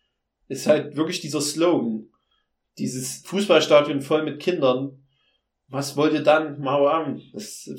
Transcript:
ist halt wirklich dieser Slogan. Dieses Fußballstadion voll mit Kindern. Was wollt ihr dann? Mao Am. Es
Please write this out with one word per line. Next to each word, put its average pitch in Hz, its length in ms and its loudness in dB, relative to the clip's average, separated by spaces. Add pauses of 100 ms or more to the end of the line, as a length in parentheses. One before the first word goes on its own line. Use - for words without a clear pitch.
(480)
ist - 180 -8
halt 147 300 0
wirklich 160 240 -4
dieser 151 200 -6
Slogan. 139 680 0 (680)
Dieses 131 480 -8
Fußballstadion 156 720 4
voll 156 220 0
mit 147 180 -8
Kindern. 139 580 0 (680)
Was 135 280 -6
wollt 151 180 4
ihr 147 80 0
dann? 151 380 2
Mao 139 280 2
Am. 151 320 -2 (140)
Es - 440 -16